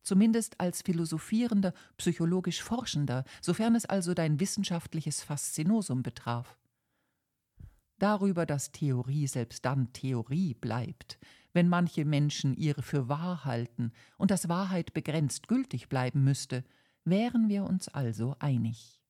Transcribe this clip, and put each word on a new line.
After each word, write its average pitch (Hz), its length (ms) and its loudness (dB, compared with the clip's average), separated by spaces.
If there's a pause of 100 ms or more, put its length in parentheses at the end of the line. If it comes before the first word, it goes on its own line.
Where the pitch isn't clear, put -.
Zumindest 220 600 4
als 180 200 -2
philosophierender, 185 920 0 (240)
psychologisch 175 640 0
Forschender, 143 640 -2 (160)
sofern 220 340 2
es 226 100 0
also 180 280 0
dein 156 260 2
wissenschaftliches 170 840 -4
Faszinosum 151 800 -2
betraf. 120 540 -6 (1400)
Darüber, 196 480 2
dass 143 260 -4
Theorie 135 560 0
selbst - 380 -6
dann 131 260 0
Theorie 131 640 -2
bleibt, - 680 -6 (320)
wenn 175 160 4
manche 175 380 2
Menschen 147 500 2
ihre 147 260 -2
für 131 280 -2
wahr 165 340 -4
halten 120 480 -4 (240)
und 196 160 2
dass 175 160 0
Wahrheit 180 460 -2
begrenzt 151 560 -2
gültig 240 400 -2
bleiben 131 340 2
müsste, 131 400 0 (420)
wären 220 440 2
wir 202 140 0
uns 185 240 -2
also 117 500 -2
einig. 117 720 -2